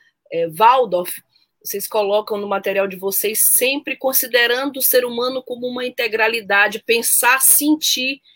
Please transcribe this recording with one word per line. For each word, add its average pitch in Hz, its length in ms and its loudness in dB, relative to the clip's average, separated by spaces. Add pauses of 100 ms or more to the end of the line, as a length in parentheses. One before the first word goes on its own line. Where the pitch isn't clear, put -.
(320)
é, 170 180 -2
Waldorf, 190 720 2 (420)
vocês - 240 -8
colocam 208 500 0
no 202 100 -6
material 196 400 -2
de 190 80 -8
vocês 196 480 -2
sempre 262 520 0
considerando 247 840 0
o 262 40 -6
ser 247 240 2
humano 247 380 -4
como 247 240 -8
uma 247 180 -6
integralidade, 220 1000 0
pensar, 240 580 2
sentir 285 800 0 (140)